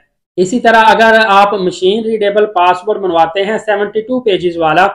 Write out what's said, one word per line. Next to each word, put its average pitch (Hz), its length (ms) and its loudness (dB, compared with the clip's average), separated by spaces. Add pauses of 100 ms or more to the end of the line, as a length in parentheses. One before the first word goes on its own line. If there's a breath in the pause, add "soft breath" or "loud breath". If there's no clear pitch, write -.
(380)
इसी 190 220 -2
तरह 226 240 4
अगर 226 340 4
आप 202 400 2
मशीन 185 460 -2
रीडेबल 208 480 -2
पासपोर्ट 180 480 0
बनवाते 170 420 -2
हैं 214 180 -4
सेवेंटी 208 420 -4
टू 254 200 -6
पेजेस 175 360 -2
वाला, 165 380 2